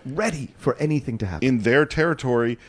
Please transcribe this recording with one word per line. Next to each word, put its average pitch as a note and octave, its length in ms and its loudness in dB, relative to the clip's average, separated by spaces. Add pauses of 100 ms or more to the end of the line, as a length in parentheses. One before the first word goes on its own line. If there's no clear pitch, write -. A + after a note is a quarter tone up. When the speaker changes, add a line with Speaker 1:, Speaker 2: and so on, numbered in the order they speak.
Speaker 1:
ready D#3 520 -4
for C3 200 0
anything D3 420 -2
to G#2 60 -2
happen. F#2 220 -2
Speaker 2:
In B2 120 4
their B2 260 4
territory, B2+ 720 0 (120)